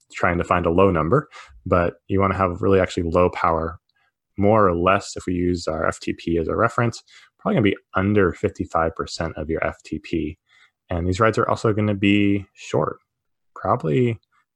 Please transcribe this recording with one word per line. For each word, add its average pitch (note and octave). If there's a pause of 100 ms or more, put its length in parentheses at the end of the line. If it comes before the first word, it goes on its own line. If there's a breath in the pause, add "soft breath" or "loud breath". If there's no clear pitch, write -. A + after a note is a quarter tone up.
(120)
trying F2
to E2+
find F2
a E2+
low F#2+
number, F2 (360 loud breath)
but F2+ (120)
you G2
wanna F#2+
have F#2
really G2
actually F2+
low F2
power, E2 (580)
more G2+
or F2
less, F#2
if -
we F#2
use F2+
our D#2+
F -
T -
P E2+
as D#2+
a E2
reference, A#2 (360 soft breath)
probably G#3
gonna B2+
be F#2+ (180)
under F#2+
fifty-five -
percent D#2+
of D#2
your D#2
F D#2+
T -
P. D#2 (520 soft breath)
And F2
these F#2
rides A2+
are A#2
also G#2+
gonna G#2+
be G2+
short, - (560)
probably B2 (360)